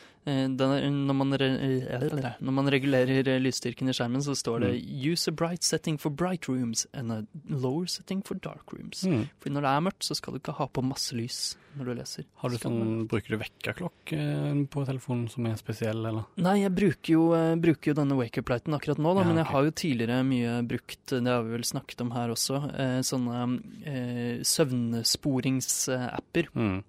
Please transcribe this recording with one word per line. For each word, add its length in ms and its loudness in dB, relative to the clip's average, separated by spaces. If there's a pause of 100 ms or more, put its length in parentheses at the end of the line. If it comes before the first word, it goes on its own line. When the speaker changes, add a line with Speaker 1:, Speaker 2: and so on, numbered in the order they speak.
(260)
Speaker 1:
Eh, 220 2
den 120 -2
er, 300 4
når 260 2
man 160 2
re-, 580 2
eh, 520 -2
når 100 -2
man 140 2
regulerer, 600 4
eh, 140 4
lysstyrken 480 -2
i 40 2
skjermen, 280 -2
så 160 -2
står 240 -2
det 240 0
Speaker 2:
Mm. 280 -2
Speaker 1:
«Use 160 -2
a 40 0
bright 320 -2
setting 320 0
for 140 -4
bright 360 -2
rooms 460 0
and 180 -4
a 140 -4 (240)
lower 380 0
setting 360 -6
for 120 -8
dark 360 -10
rooms». 340 -10
Speaker 2:
Mm. 240 2 (100)
Speaker 1:
For 100 -8
når 140 -2
det 80 2
er 100 4
mørkt, 220 -2
så 120 -2
skal 200 -6
du 60 -6
ikke 160 -6
ha 100 -2
på 180 -2
masse 300 -2
lys 420 -6 (220)
når 80 -8
du 80 -4
leser. 300 -10 (120)
Speaker 2:
Har 140 -4
du 80 -2
Speaker 1:
Skal 120 -4
Speaker 2:
sånn, 280 0
Speaker 1:
du 60 -2 (120)
Speaker 2:
bruker 120 -4
du 100 0
vekkerklokke, 760 -8
eh, 540 0
på 200 -4
telefonen 440 -4
som 160 -4
er 100 0
spesiell, 480 -4
eller? 220 -4 (100)
Speaker 1:
Nei, 240 4
jeg 140 2
bruker 340 2
jo, 240 6
eh, 220 4
bruker 320 2
jo 80 2
denne 220 2
Wake 220 -2
Up 120 -2
Lighten 280 0
akkurat 200 -2
nå, 160 4
da, 80 4
Speaker 2:
Ja, 40 4
Speaker 1:
men 100 4
jeg 100 2
Speaker 2:
ok. 60 -4
Speaker 1:
har 120 4
jo 60 4
tidligere 560 0
mye 420 2
brukt, 380 -8
det 200 0
har 180 4
vi 80 -4
vel 100 -2
snakket 400 -6
om 80 -2
her 180 -2
også, 340 0 (160)
eh, 220 2
sånne, 600 0 (260)
eh, 560 -4
søvnsporingsapper. 2000 0
Speaker 2:
Mm. 340 2